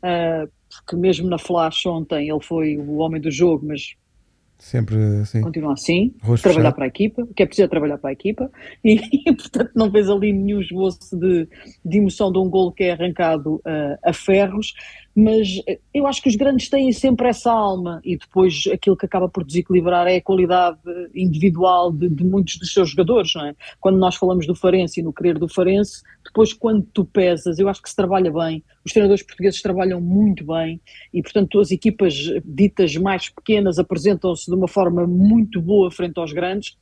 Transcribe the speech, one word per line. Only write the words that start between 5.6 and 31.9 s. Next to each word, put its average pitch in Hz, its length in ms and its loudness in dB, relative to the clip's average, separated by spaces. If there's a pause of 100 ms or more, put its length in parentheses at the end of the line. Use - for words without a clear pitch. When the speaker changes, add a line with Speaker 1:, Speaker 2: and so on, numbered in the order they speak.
Speaker 1:
assim, 180 480 0
Speaker 2:
Rosto 117 220 0
Speaker 1:
trabalhar 156 260 4
Speaker 2:
fechado. 139 60 -2
Speaker 1:
para 139 100 -4
a - 20 -2
equipa, 214 360 -2
o 233 100 -12
que - 100 0
é - 40 4
preciso - 180 2
é - 20 -4
trabalhar 147 300 -2
para 139 140 -8
a - 20 -6
equipa, 214 360 -6 (160)
<laughs> - 200 -20
e, 220 140 6 (280)
e, 311 80 4
portanto - 400 -6
não 220 160 2
fez 208 180 4
ali 202 220 0
nenhum 202 300 -2
esboço 180 560 -6
de, 170 300 0 (360)
de 175 140 -2
emoção 196 340 0
de 180 80 0
um 190 100 0
golo 180 220 2
que - 140 -4
é 180 80 0
arrancado, 160 720 -2
eh, 151 380 -6
a 175 100 0
ferros, 196 600 0 (400)
mas, 214 540 2
eh, - 100 -4 (160)
eu 285 140 0
acho 269 140 -4
que 269 80 2
os 214 80 2
grandes 269 320 0
têm 269 240 2
sempre 247 340 2
essa 240 240 0
alma 185 540 -2
e 180 100 -4
depois 180 560 0
aquilo 190 240 2
que 196 100 -6
acaba 180 220 -2
por 175 160 -6
desequilibrar 175 640 0
é 185 100 2
a 165 40 -2
qualidade 180 560 2 (360)
individual 175 800 2
de, 160 160 -2
de 156 160 -2
muitos 185 340 0
dos - 160 -10
seus 175 180 2
jogadores, 185 440 2
não 151 120 -8
é? 147 80 -10 (240)
Quando 190 180 2
nós 185 180 2
falamos 180 320 0
do 170 80 0
Farense 180 440 0
e 170 40 -4
no 160 80 -6
querer 170 260 0
do 160 120 -2
Farense, 196 520 0 (220)
depois - 300 2
quando 220 300 0 (100)
tu 196 100 -2
pesas, 175 560 0
eu 196 80 4
acho 196 140 -4
que - 80 -20
se - 60 -14
trabalha 185 360 0
bem, 160 320 -4 (220)
os - 80 -10
treinadores 202 300 4
portugueses - 380 -4
trabalham 185 380 -2
muito 185 460 2
bem 165 340 -4 (340)
e, 175 80 -2
portanto, 202 380 0
as 185 120 2
equipas 190 440 0 (300)